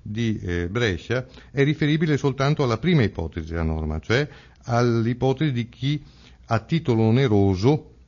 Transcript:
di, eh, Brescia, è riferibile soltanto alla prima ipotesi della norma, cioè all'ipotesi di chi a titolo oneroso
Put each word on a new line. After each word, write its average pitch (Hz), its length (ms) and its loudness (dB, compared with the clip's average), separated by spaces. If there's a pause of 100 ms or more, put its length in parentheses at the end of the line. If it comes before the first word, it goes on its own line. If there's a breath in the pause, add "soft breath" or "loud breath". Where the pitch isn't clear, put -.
di, 107 400 -4
eh, 87 280 -4
Brescia, 113 580 -2 (240 loud breath)
è 139 140 0
riferibile 151 520 0
soltanto 139 460 0
alla 117 160 0
prima 160 240 2
ipotesi 82 460 -4
della 82 160 -4
norma, 80 340 -2
cioè 131 300 -2 (380 loud breath)
all'ipotesi 123 840 0
di 120 180 -4
chi 143 320 -4 (460 loud breath)
a 113 140 0
titolo 131 420 0
oneroso 110 920 2 (140)